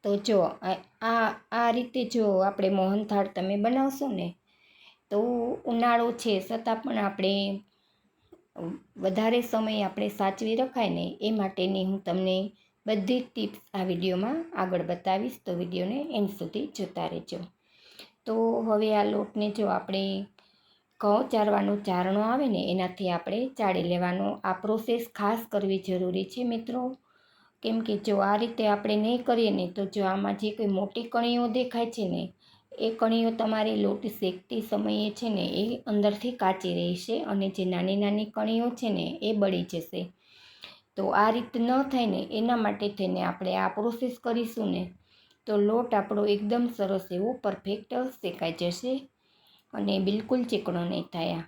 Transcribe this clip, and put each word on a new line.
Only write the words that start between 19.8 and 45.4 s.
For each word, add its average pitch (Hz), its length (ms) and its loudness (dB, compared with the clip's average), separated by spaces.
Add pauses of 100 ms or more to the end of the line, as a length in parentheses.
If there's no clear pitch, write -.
ઘઉં 214 320 4
ચારવાનો 208 460 4 (100)
ચારણો 190 380 2
આવે 269 220 2
ને, 190 140 2 (100)
એનાથી 180 420 -2
આપણે 190 260 -2 (160)
ચાળી 185 360 2
લેવાનો. 180 360 0 (160)
આ 190 100 0 (100)
પ્રોસેસ 226 500 0
ખાસ 214 260 2 (120)
કરવી 196 340 0
જરૂરી 185 480 0
છે 247 100 -4
મિત્રો, 240 380 -2 (800)
કેમ 226 180 0
કે 220 140 0 (120)
જો 214 140 2
આ 196 160 4
રીતે 226 320 -2
આપણે 208 340 2
નહીં 240 220 0
કરીએ 226 340 4
ને, 185 60 0 (120)
તો 202 60 -2 (120)
જો 208 100 0
આમાં 196 360 0
જે 214 160 -2
કોઈ 208 220 0
મોટી 202 340 -4
કણીઓ 240 360 2
દેખાય 233 460 0
છે 220 140 -2
ને, 175 140 -2 (640)
એ - 20 2 (120)
કણીઓ 226 380 4
તમારે 220 380 2
લોટ 202 280 2 (140)
શેકતી 202 520 -4
સમયે 208 400 0
છે 226 260 -6
ને, 175 100 0 (160)
એ - 20 2 (280)
અંદરથી 208 500 2
કાચી 190 380 0
રહેશે 180 420 -2
અને 196 260 0
જે 196 160 -2
નાની 185 320 0
નાની 208 400 0
કણીઓ 226 320 0 (120)
છે 226 180 0
ને, 170 80 -2 (160)
એ 214 100 0
બળી 190 320 2
જશે. 175 380 -6 (920)
તો 196 120 0 (140)
આ 220 80 6
રીત 240 260 -2
ન 233 140 2 (180)
થાય 240 260 2
ને, 190 160 -2
એના 233 360 2
માટે 202 220 -2
થઈને 185 360 -2
આપણે 185 320 -2
આ 190 240 2
પ્રોસેસ 240 400 -2
કરીશું 226 560 -2
ને, 180 80 -2 (600)